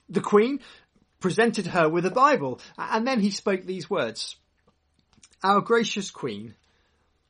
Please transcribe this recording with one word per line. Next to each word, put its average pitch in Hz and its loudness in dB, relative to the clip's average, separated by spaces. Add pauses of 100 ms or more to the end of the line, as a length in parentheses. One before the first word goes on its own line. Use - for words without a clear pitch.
the 185 -2
Queen, 233 2 (640)
presented 190 0
her 165 2
with 170 0
a 190 -2
Bible, 247 2 (180)
a-, - -8
and 233 0
then 262 0
he 202 2
spoke 190 -2
these 180 -10
words. 127 -4 (1120)
"Our 196 4
gracious 220 0
Queen, 113 -10 (760)